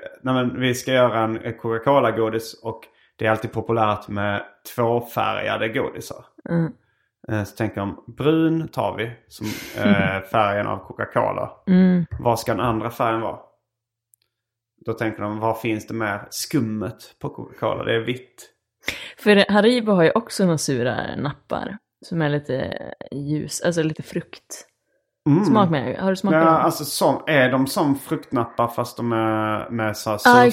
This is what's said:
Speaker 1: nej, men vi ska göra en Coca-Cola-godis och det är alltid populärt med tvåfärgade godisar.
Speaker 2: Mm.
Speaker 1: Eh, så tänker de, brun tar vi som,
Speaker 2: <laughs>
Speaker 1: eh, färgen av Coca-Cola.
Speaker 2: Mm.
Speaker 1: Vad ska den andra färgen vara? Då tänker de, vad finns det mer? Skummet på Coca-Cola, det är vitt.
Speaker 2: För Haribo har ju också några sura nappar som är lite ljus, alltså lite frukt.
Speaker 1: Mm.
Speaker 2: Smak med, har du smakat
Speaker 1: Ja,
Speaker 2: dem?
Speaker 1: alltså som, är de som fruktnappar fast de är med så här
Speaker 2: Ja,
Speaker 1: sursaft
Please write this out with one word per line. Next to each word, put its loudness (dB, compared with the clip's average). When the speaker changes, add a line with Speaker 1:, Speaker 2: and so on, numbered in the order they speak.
Speaker 1:
nej, -2
men -2
vi 2
ska -2
göra 4
en -4
Coca-Cola-godis 0
och -8
det -4
är 4
alltid 0
populärt 0
med -2
tvåfärgade -2
godisar. -6
Speaker 2:
Mm. 0
Speaker 1:
Eh, -2
så -10
tänker -4
de, -6
brun 0
tar -4
vi -6
som, -10
Speaker 2:
<laughs> -8
Speaker 1:
eh, 2
färgen 0
av -4
Coca-Cola. -4
Speaker 2:
Mm. 6
Speaker 1:
Vad 2
ska -4
den -2
andra -2
färgen -2
vara? -6
Då -4
tänker -4
de, -6
vad -2
finns -4
det -10
mer? -4
Skummet -6
på -8
Coca-Cola, -6
det 0
är 0
vitt. -8
Speaker 2:
För 6
Haribo 4
har 6
ju 6
också -2
några 4
sura -2
nappar -6
som -2
är 2
lite -2
ljus, -6
alltså 0
lite -4
frukt. -12
Speaker 1:
Mm. 4
Speaker 2:
Smak 4
med, -2
har 0
du 0
smakat 2
Speaker 1:
Ja, 6
Speaker 2:
dem? 6
Speaker 1:
alltså 0
som, 0
är 4
de 2
som 0
fruktnappar -2
fast -6
de -2
är 0
med -2
så -4
här -2
Speaker 2:
Ja, 10
Speaker 1:
sursaft 6